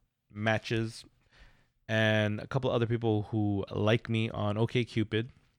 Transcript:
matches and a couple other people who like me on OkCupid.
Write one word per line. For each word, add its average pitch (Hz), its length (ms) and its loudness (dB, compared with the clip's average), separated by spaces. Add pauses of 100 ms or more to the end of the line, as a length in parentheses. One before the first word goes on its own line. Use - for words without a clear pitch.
(340)
matches 113 720 -2 (840)
and 107 520 2
a - 60 -10
couple 127 240 -2
other 117 160 2
people 110 460 0
who 104 400 0
like 107 380 2
me 113 200 0
on 104 280 -2
OkCupid. 117 720 0 (300)